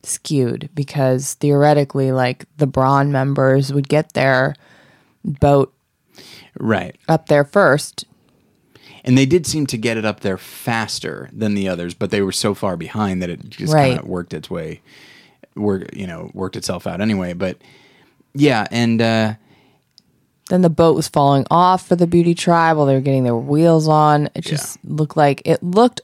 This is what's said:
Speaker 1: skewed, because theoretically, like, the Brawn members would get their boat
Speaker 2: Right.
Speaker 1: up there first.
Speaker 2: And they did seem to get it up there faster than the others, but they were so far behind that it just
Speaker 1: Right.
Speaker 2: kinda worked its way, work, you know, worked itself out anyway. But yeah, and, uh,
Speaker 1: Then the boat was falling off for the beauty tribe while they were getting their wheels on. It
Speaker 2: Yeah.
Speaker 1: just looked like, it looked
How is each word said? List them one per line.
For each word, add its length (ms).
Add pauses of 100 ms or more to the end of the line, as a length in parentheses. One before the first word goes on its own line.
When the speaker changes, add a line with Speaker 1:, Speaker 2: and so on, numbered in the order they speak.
Speaker 1:
skewed, 680
because 640
theoretically, 760
like, 340 (120)
the 80
Brawn 460
members 600
would 160
get 260
their 420 (680)
boat 480 (880)
Speaker 2:
Right. 360 (120)
Speaker 1:
up 200
there 160
first. 640 (960)
Speaker 2:
And 140
they 100
did 180
seem 220
to 100
get 200
it 80
up 160
there 180
faster 920
than 200
the 140
others, 260
but 160
they 120
were 100
so 240
far 220
behind 440
that 80
it 200
just 240
Speaker 1:
Right. 220
Speaker 2:
kinda 120
worked 260
its 160
way, 320 (760)
work, 400
you 120
know, 260
worked 220
itself 320
out 140
anyway. 320
But 240 (760)
yeah, 380
and, 300
uh, 320 (1160)
Speaker 1:
Then 140
the 60
boat 260
was 120
falling 420
off 380
for 80
the 120
beauty 280
tribe 400
while 120
they 80
were 60
getting 220
their 120
wheels 520
on. 380 (100)
It 100
Speaker 2:
Yeah. 60
Speaker 1:
just 320
looked 320
like, 300
it 180
looked 400